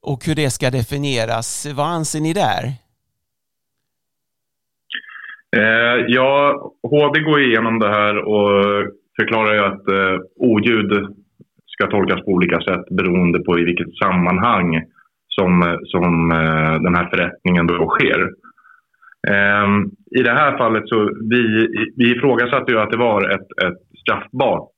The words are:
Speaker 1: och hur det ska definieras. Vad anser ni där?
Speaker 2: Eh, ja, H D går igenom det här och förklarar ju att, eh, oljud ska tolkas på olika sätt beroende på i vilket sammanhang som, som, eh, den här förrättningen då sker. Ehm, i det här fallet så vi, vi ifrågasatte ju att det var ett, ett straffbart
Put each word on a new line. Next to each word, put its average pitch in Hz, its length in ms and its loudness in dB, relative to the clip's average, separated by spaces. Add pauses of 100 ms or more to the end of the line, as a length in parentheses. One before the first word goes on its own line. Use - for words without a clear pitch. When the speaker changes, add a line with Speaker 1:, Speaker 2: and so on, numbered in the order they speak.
Speaker 1:
och 139 240 -8
hur 156 80 0
det 147 160 0
ska 127 200 -2
definieras. 127 1040 -4
Vad 147 100 -2
anser 160 340 -4
ni 156 120 -2
där? 143 320 0 (3000)
Speaker 2:
Eh, 113 520 2
ja, 139 520 2 (220)
H 147 300 2
D 156 80 2
går 151 200 2
igenom 113 380 2
det 107 100 2
här 104 280 2
och 101 460 2 (580)
förklarar 110 340 0
ju 104 60 2
att, 98 280 -2
eh, 95 320 0 (160)
oljud 107 560 2 (760)
ska - 200 -4
tolkas 92 380 0
på 104 60 -4
olika 90 300 2
sätt 90 300 -4
beroende 90 480 2
på 90 200 0
i 85 60 2
vilket 87 380 -4
sammanhang 90 800 0 (540)
som, 87 420 2 (140)
som, 85 380 0
eh, 80 440 0 (120)
den 87 80 2
här 87 160 0
förrättningen 87 560 0
då 87 220 0
sker. 95 320 0 (1120)
Ehm, 101 580 2 (280)
i 127 40 2
det 120 180 2
här 143 180 0
fallet 110 300 0
så 113 100 0 (320)
vi, 123 120 4 (540)
vi 120 200 2
ifrågasatte 123 560 0
ju 113 60 2
att 107 120 -2
det 113 60 -2 (120)
var 104 260 0
ett, 95 140 -8 (180)
ett 90 140 -6 (200)
straffbart 110 760 -2